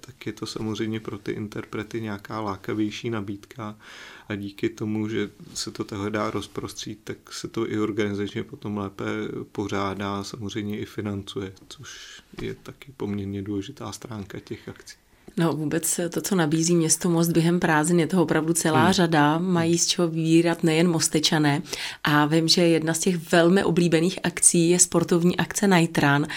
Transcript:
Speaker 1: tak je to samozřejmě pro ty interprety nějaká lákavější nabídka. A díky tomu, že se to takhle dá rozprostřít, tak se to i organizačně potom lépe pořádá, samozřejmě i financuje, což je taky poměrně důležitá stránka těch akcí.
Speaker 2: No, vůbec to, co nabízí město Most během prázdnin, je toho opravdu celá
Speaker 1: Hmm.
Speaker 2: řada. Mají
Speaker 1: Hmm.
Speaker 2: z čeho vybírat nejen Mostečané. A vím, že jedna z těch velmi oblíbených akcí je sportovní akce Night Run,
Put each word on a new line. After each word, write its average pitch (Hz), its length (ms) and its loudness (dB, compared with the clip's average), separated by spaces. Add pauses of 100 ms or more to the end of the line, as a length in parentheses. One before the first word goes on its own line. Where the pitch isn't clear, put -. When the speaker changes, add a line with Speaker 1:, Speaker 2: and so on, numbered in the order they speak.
Speaker 1:
tak - 260 -20
je 107 60 -6
to 110 140 -10
samozřejmě 110 540 -6
pro 110 180 -10
ty - 140 -8
interprety 107 680 -8
nějaká 110 400 -8
lákavější 107 680 -4
nabídka. 107 680 -10 (520)
A 107 60 -6
díky 101 340 -6
tomu, 107 400 -4
že 107 220 -4 (240)
se - 160 -8
to 107 140 -8
takhle 104 260 -6
dá 107 200 -2
rozprostřít, - 760 -10
tak - 280 -14
se - 160 -10
to 110 220 -4
i 107 80 -4
organizačně 104 640 -2
potom 104 340 -10
lépe 101 260 -8 (480)
pořádá, 98 720 -4
samozřejmě 104 540 -8
i 110 60 -8
financuje, 101 680 -8 (160)
což - 200 -20 (540)
je 110 200 -8
taky - 340 -20
poměrně 101 460 -6
důležitá 101 500 -8
stránka 107 480 -12
těch - 280 -14
akcí. - 280 -18 (400)
Speaker 2:
No, 165 160 2
vůbec 156 480 -2 (100)
to, 170 100 -4
co 180 140 -2
nabízí 165 420 2
město 160 320 2
Most 170 200 2
během 170 320 4
prázdnin, 165 400 4
je 156 60 4
toho 175 160 2
opravdu 156 300 2
celá 156 320 4
Speaker 1:
Hmm. 185 80 6
Speaker 2:
řada. 160 460 4
Mají 170 320 2
Speaker 1:
Hmm. 170 80 4
Speaker 2:
z - 80 0
čeho 175 220 2
vybírat 165 560 2
nejen 165 240 4
Mostečané. 156 760 2 (420)
A 147 220 4
vím, 160 220 2
že 175 140 4
jedna 165 320 4
z 165 40 -4
těch 175 340 -2
velmi 180 320 6
oblíbených 170 580 2
akcí 170 480 2
je 175 80 4
sportovní 175 580 2
akce - 320 0
Night 170 300 4
Run, 143 280 4 (100)